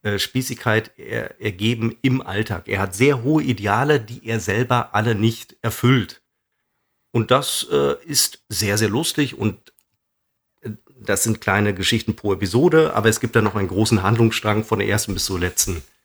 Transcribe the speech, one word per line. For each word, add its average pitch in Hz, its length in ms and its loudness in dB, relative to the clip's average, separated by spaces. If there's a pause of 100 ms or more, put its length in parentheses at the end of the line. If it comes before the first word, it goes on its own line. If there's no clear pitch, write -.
äh, 101 180 -2
Spießigkeit 120 760 -2
er-, - 440 -10
ergeben 110 600 -2
im 131 200 2
Alltag. 101 460 -4
Er 101 120 -2
hat 95 140 -4
sehr 127 300 2
hohe 151 180 2
Ideale, 123 580 2
die 117 260 -16
er 110 140 -2
selber 120 540 0
alle 110 220 2
nicht 113 460 0
erfüllt. 123 600 0 (920)
Und 113 200 0
das, - 380 0
äh, 143 240 2 (100)
ist - 440 -4
sehr, 104 300 -2
sehr 107 120 2
lustig 139 460 -2
und, 101 360 -4 (880)
äh, 110 100 -12 (300)
das 98 240 -2
sind 110 160 -2
kleine 104 340 2
Geschichten 104 400 -2
pro 101 180 -2
Episode, 147 640 4
aber 107 140 4
es 107 100 2
gibt - 160 -4
da 113 80 4
noch 104 140 0
einen 98 120 0
großen 98 360 2
Handlungsstrang 110 580 2
von 110 160 -2
der 101 100 0
ersten 101 260 -2
bis 90 100 -4
zur 92 160 -4
letzten 87 420 -4 (220)